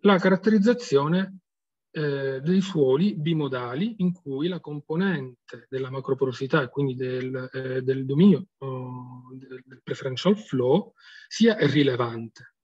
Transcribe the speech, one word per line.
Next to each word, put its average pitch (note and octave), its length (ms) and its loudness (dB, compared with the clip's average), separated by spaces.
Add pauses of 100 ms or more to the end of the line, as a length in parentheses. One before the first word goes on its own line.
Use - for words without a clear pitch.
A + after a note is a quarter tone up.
la G3 160 6
caratterizzazione F#3+ 1200 2 (600)
eh, C3+ 420 -4
dei F3+ 200 2
suoli D#3 560 2
bimodali D3 840 -4
in F3+ 140 0
cui C#3+ 340 -6
la F3+ 140 -4
componente D3 1080 -6
della C3 220 -6
macroporosità C3+ 720 -2
e B2+ 60 -6
quindi C#3 260 -2
del, B2+ 580 -6
eh, C3 300 -6
del C3 240 -2
dominio, D3+ 400 4 (120)
oh, B2+ 760 -12
del, C3 300 -18
del - 180 -20
preferential C3+ 560 -2
flow C3 560 0 (320)
sia A3 320 4
rilevante. B2 1040 0